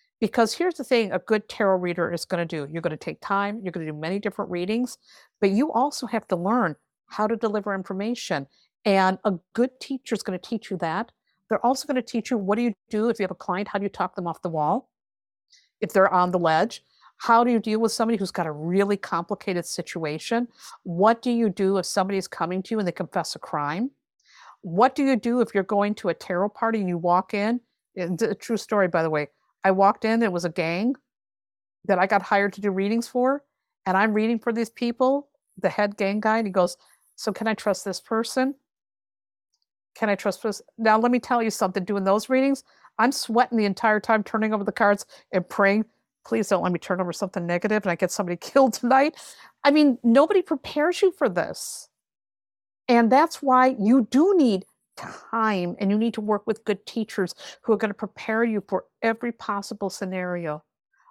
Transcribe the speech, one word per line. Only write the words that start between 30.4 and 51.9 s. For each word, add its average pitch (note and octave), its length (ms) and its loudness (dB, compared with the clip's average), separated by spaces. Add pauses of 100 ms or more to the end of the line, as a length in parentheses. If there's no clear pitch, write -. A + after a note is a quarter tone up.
a - 20 0
gang F3 460 -2 (880)
that F#3+ 140 0
I F#3 80 2
got G3 160 2
hired G3+ 320 0
to G3 80 -14
do G3+ 80 -2
readings G3+ 360 -2
for, C4 380 0 (400)
and F#3 140 2
I'm G#3+ 160 2
reading A3 240 2
for A#3 120 -4
these A3+ 200 -2
people, C4 580 -2 (300)
the F#3 100 0
head G#3 300 -2
gang G3+ 220 0
guy, A3 180 2
and A3+ 80 -2
he G3 40 -6
goes, F3+ 280 0 (380)
"So - 180 -4
can A3 120 -6
I A3 60 0
trust G#3 320 -2
this F#3+ 160 -8
person? B3+ 540 -2 (1400)
Can A3 140 -2
I G3+ 60 2
trust G3 280 -4
this?" G#3 200 -6 (160)
Now, A3 200 4
let A#3+ 140 2
me B3 60 4
tell A#3+ 240 0
you A3 80 -2
something, F#3 340 -2
doing G3+ 200 -2
those G3+ 260 2
readings, C4+ 340 2 (340)
I'm B3 140 4
sweating A#3+ 460 0
the G#3+ 80 2
entire G#3+ 340 2
time, A3 220 2
turning G#3+ 320 -2
over G3+ 100 -2
the G3+ 80 -4
cards G3+ 320 2 (260)
and F3+ 160 0
praying, G3+ 380 2 (400)
"Please A3+ 240 -2
don't F3+ 140 2
let F3 100 0
me E3+ 60 0
turn F#3 220 -4
over F3 120 -4
something F3+ 340 -6
negative G3 360 0
and G3 80 -2
I E3+ 60 0
get F3 140 0
somebody F3 260 -4
<laughs> - 40 -10
killed C4+ 320 4
tonight." C4+ 420 2 (480)
I C#4+ 80 4
mean, D4 320 6
nobody D4 380 6
prepares D#4+ 640 -2
you F#4 100 4
for C#4 160 0
this. - 640 -6 (1000)